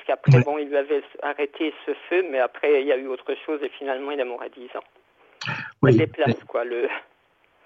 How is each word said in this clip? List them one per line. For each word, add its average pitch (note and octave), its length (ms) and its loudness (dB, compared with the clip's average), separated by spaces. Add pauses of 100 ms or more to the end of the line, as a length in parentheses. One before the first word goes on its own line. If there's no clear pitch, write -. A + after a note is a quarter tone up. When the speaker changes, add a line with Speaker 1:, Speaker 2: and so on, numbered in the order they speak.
Speaker 1:
qu'après, C3+ 320 6
Speaker 2:
Ouais. B2 60 6
Speaker 1:
bon, D3 140 -2
il D3 100 -4
lui C#3+ 80 -2
avait C#3 260 0 (200)
arrêté D3 500 -4 (120)
ce D3 80 -6 (160)
feu, F3+ 220 2
mais C3+ 80 -2
après, C3+ 440 2
il C#3 40 -6
y C#3+ 60 2
a B2+ 60 2
eu C3+ 100 -8
autre C3 260 -6 (100)
chose, D#3 180 -4
et B2+ 160 -6
finalement, C#3 340 -6
il C#3+ 80 -4
est B2+ 40 -2
mort B2 180 -8
à A#2 60 -10
dix B2 280 -18
ans. - 80 -10 (1000)
Speaker 2:
Oui, C3 100 8
Speaker 1:
Ça A2 60 6
déplace, C#3 300 2
Speaker 2:
mais - 180 -2
Speaker 1:
quoi, A#2+ 180 -4
le, A#2+ 180 -4
le - 60 0 (760)